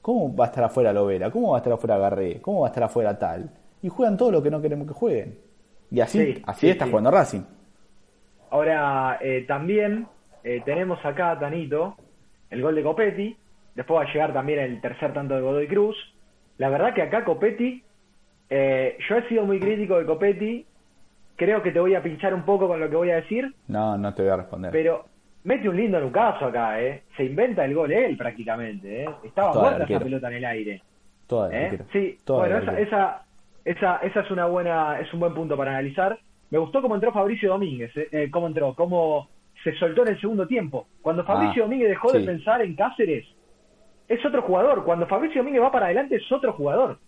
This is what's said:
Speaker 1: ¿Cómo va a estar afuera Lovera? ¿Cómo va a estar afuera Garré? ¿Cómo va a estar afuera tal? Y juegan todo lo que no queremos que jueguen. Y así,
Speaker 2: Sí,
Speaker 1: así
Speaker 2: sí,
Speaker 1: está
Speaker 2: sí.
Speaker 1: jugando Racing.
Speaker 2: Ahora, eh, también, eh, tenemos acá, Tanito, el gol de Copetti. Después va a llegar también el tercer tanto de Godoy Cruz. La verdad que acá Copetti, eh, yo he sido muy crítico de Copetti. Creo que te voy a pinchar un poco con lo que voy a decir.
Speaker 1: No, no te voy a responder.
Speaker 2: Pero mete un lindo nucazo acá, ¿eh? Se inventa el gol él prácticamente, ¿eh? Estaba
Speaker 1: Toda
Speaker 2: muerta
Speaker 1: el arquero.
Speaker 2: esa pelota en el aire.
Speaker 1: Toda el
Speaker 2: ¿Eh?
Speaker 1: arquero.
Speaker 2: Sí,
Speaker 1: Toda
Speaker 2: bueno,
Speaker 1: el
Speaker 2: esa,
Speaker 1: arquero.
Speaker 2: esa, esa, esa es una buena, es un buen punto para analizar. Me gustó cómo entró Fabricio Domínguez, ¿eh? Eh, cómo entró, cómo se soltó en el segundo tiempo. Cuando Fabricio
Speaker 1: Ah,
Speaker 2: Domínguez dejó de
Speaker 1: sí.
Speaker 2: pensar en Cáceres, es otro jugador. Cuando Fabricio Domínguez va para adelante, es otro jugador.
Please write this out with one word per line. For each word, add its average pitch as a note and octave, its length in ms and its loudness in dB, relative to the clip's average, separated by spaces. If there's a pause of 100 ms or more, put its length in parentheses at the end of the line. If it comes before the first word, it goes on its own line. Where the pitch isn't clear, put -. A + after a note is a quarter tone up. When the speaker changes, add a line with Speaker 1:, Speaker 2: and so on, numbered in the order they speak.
Speaker 1:
¿Cómo F3+ 340 -2
va A#2 100 4
a - 20 -6
estar A#2+ 160 0
afuera A2+ 280 4
Lovera? G2+ 380 2
¿Cómo A3+ 220 0
va B2+ 60 2
a - 20 2
estar A#2+ 140 0
afuera A2 220 0
Garré? G2 460 0
¿Cómo F#3+ 200 -2
va B2+ 60 2
a - 20 -2
estar - 120 -4
afuera G#2+ 380 0
tal? F2 320 -6 (320)
Y F3+ 60 -4
juegan G#3 280 2
todo A#3+ 140 4
lo D#3+ 100 4
que D3 80 2
no D3+ 100 -2
queremos D3 280 -4
que D3 80 -12
jueguen. D3+ 420 -2 (540)
Y - 80 2
así, D3+ 340 2
Speaker 2:
Sí, - 140 -10
Speaker 1:
así - 140 -6
Speaker 2:
sí, - 80 8
Speaker 1:
está C#3+ 160 2
Speaker 2:
sí. B2 40 -2
Speaker 1:
jugando A2+ 220 4
Racing. C3+ 300 4 (1080)
Speaker 2:
Ahora, C#3+ 720 2
eh, C3 260 -2
también, G#3 600 0 (360)
eh, B2 220 -4
tenemos F3 400 -2
acá, D#3+ 340 -2
Tanito, D#3 580 -4 (520)
el B2 140 -6
gol D#3 100 0
de D#3 80 0
Copetti. G3+ 560 -2 (380)
Después D#3+ 240 0
va C#3+ 100 -2
a - 20 -8
llegar D3+ 220 0
también C#3+ 240 -2
el B2 240 -4
tercer C3+ 320 -4
tanto C#3 220 -4
de C3 60 0
Godoy C#3+ 260 0
Cruz. G#3 280 2 (640)
La C3+ 120 0
verdad F#3+ 260 2
que F3+ 80 2
acá G#3 200 0
Copetti, A3+ 600 0 (680)
eh, C3+ 480 2 (100)
yo G#3+ 100 2
he A#3 120 -2
sido A3 160 2
muy G3 140 0
crítico G3 400 2
de D#3+ 80 -2
Copetti. G3+ 580 0 (680)
Creo G3+ 260 2
que F#3 80 0
te E3 100 0
voy F#3 140 4
a F3 80 2
pinchar E3+ 320 -2
un F3+ 80 -4
poco F#3+ 260 2
con E3+ 120 0
lo D#3 100 -2
que D3 60 -2
voy F3 160 2
a E3 60 2
decir. B3 360 -4 (140)
Speaker 1:
No, G#2+ 320 -2
no G2+ 160 -4
te F#2+ 80 0
voy F#2+ 80 4
a F#2+ 60 2
responder. F#2 340 -8
Speaker 2:
Pero D#3+ 340 0 (380)
mete G#3+ 240 -2
un F3 80 0
lindo F#3+ 240 2
nucazo D3 460 0
acá, A2+ 340 -2
¿eh? C3+ 220 -4 (160)
Se C3+ 80 0
inventa F3 400 0
el C3+ 80 -4
gol D3+ 180 0
él G3+ 240 2
prácticamente, A2+ 880 -8
¿eh? D#3 40 -8 (140)
Estaba G3 280 0
Speaker 1:
Toda G#2+ 120 2
Speaker 2:
muerta - 140 4
Speaker 1:
el - 40 -2
arquero. G2+ 160 -2
Speaker 2:
esa - 80 -2
pelota C3 220 -6
en A#2+ 80 -8
el B2 100 -8
aire. G#2+ 380 -8 (420)
Speaker 1:
Toda A2 220 0
el F2+ 60 -4
Speaker 2:
¿Eh? C3+ 120 -2
Speaker 1:
arquero. G3 260 -6
Speaker 2:
Sí, G3 320 -2
Speaker 1:
Toda C3+ 160 2
Speaker 2:
bueno, F#3 180 2
Speaker 1:
el A3 40 0
Speaker 2:
esa, G3 100 -4
Speaker 1:
arquero. G3+ 160 0
Speaker 2:
esa, G3 380 0 (400)
esa, F3+ 300 0 (120)
esa G3+ 120 -2
es G3 100 -4
una F3+ 160 0
buena, E3 540 0
es D#3+ 120 -8
un E3+ 80 -6
buen E3+ 140 0
punto D3+ 240 -4
para C3+ 140 -2
analizar. C#3+ 480 -2 (320)
Me D3+ 80 2
gustó G#3 200 0
cómo B3 140 2
entró G#3 180 2
Fabricio G3+ 380 2
Domínguez, D3 480 -2
¿eh? D#3 140 -4
Eh, D3 180 -2
cómo E3+ 160 -2
entró, D3 300 -2
cómo E3 540 0 (340)
se D#3 160 0
soltó F3 240 4
en A3 60 4
el G3 120 -2
segundo G3 240 0
tiempo. D#3+ 400 -4 (160)
Cuando E3+ 220 -2
Fabricio G#3 400 2
Speaker 1:
Ah, - 20 4
Speaker 2:
Domínguez A#3 240 2
dejó A3+ 220 2
de B3 80 6
Speaker 1:
sí. G3 80 0
Speaker 2:
pensar G3+ 340 0
en F3 140 -2
Cáceres, F#3 500 0 (840)
es A#3 160 -2
otro B3 200 0
jugador. F#3 400 4
Cuando E3+ 240 0
Fabricio C4 340 0
Domínguez C4 220 2
va C4 80 4
para A3+ 160 2
adelante, B3 300 0
es - 140 -4
otro B3+ 220 0
jugador. C#3+ 540 0